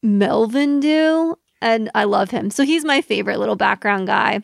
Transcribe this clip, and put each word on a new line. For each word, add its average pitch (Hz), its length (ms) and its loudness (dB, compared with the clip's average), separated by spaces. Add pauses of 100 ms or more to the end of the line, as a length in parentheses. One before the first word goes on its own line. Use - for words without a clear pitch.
Melvin 220 760 2
Doo? 320 580 2 (240)
And 226 340 0
I 214 80 2
love 202 280 0
him. 208 200 -4
So 277 120 0
he's 302 220 0
my 277 160 0
favorite 208 380 -4
little 208 160 -2
background 190 520 -2
guy. 202 360 0